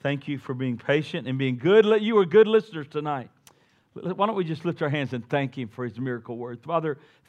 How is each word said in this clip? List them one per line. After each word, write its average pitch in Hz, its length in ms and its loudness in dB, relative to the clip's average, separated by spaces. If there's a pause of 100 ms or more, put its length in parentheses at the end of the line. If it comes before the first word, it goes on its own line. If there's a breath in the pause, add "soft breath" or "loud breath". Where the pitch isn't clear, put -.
Thank 143 280 -4
you 139 100 -4
for 135 140 -8
being 123 240 -4
patient 147 500 -2
and 131 120 -4
being 131 180 -2
good. 196 300 6
Let, 214 160 2
you 220 140 2
were 196 100 4
good 208 220 8
listeners 185 400 0
tonight. 147 420 -6 (720 soft breath)
L-, 175 120 -4
why 196 120 0
don't 220 80 0
we 185 100 -2
just 160 200 -6
lift 170 180 -4
our 151 60 0
hands 139 240 -2
and 120 160 -8
thank 139 280 -2
Him 123 120 -8
for 123 160 -8
His 113 160 -8
miracle 120 360 -6
word? 120 260 -10
Father, 160 360 -2 (300 soft breath)